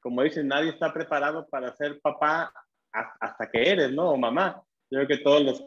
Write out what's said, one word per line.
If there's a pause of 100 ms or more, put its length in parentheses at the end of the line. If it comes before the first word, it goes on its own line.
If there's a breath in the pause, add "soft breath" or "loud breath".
Como
dicen,
nadie
está
preparado
para
ser
papá (400)
has-,
hasta
que
eres,
¿no?
O
mamá. (300)
Yo
creo
que
todos
los